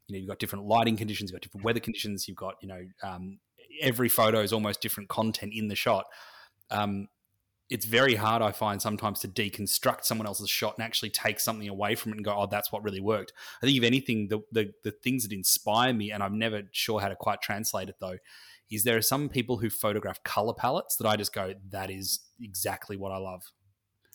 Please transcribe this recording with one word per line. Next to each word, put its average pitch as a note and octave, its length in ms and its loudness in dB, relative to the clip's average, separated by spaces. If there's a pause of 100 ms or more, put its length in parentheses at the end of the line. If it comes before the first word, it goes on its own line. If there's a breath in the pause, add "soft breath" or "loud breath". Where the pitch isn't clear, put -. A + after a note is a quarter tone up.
you G2+ 80 -8
know, F#2+ 40 -6
you've F#2+ 100 -8
got G2 100 -8
different G#2 260 -4
lighting A2+ 320 6
conditions, G2+ 340 -4
you've F2+ 80 -12
got - 40 -14
different G2 200 -12
weather A#2 160 2
conditions, G#2 480 -4
you've F#2+ 100 -12
got, F#2+ 240 -8
you G2+ 60 -14
know, F#2 140 -12 (220)
um, F#2+ 360 -8 (420)
every B2 280 4
photo A2 320 6
is G#2 120 2
almost G#2+ 280 0
different G#2 280 -6
content A2 460 -2
in G#2+ 120 -2
the G2+ 80 -4
shot. G2 300 4 (640 loud breath)
Um, G#2 380 0 (600)
it's A2 180 -4
very A#2+ 280 6
hard, A2 300 4
I G#2 80 4
find, G2+ 280 -2
sometimes G#2 420 -2
to G#2 60 -6
deconstruct G#2 760 0
someone A2 220 0
else's G2+ 240 -4
shot - 260 0
and A2+ 80 -4
actually A2+ 240 -2
take G#2+ 300 0
something A2 280 -2
away G2+ 280 0
from A2 160 -4
it G#2+ 60 -8
and G#2+ 60 -8
go, G#2 140 0
"Oh, G2+ 80 2
that's G2+ 260 -2
what G#2+ 120 -4
really G2 180 -2
worked." G2 320 0 (280 loud breath)
I B2 40 -2
think C#3 100 6
if A#2+ 80 4
anything, A#2 440 2
the, G#2+ 140 0 (100)
the, A2 200 2 (120)
the G#2+ 80 -2
things B2+ 320 -2
that G#2 100 -6
inspire G#2+ 580 4
me, G#2 200 0
and G#2 100 -4
I'm G2+ 160 0
never A2 240 0 (100)
sure G#2+ 300 0
how G2 80 2
to F#2+ 60 -4
quite - 260 0
translate G2+ 480 -2
it F#2+ 100 -14
though, F#2 180 -6 (520 soft breath)
is G#2+ 140 -2
there A#2 120 6
are A2+ 60 4
some C#3 280 0
people B2 280 0
who G#2+ 140 0
photograph G#2 520 -2
color A2 300 0
palettes C#3 440 0
that A2+ 100 0
I G#2+ 80 6
just G#2 180 -2
go, G2 220 -4 (140)
"That F#2+ 200 -6
is F#2+ 300 -4 (200)
exactly G2+ 580 -6
what F#2+ 140 -6
I F#2+ 60 -6
love." F#2+ 340 -10 (640)